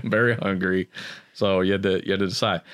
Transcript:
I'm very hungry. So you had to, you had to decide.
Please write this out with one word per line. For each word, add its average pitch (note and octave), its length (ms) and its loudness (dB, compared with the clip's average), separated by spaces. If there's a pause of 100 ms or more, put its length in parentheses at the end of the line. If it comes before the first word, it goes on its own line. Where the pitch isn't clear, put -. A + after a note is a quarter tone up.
I'm B2 80 -6
very A#2 260 4
hungry. F#2 540 0 (440)
So G2 280 2
you F#2+ 120 2
had G2 100 -2
to, F#2+ 220 0
you - 80 -2
had G2 80 0
to G2 60 0
decide. F2+ 340 -2 (120)